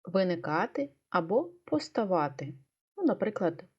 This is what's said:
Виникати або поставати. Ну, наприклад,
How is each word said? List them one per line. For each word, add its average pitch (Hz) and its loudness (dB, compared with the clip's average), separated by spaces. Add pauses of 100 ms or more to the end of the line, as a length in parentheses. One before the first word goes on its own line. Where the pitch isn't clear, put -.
Виникати 180 0 (200)
або 190 2
поставати. 170 -2 (440)
Ну, 403 -2
наприклад, 208 0 (160)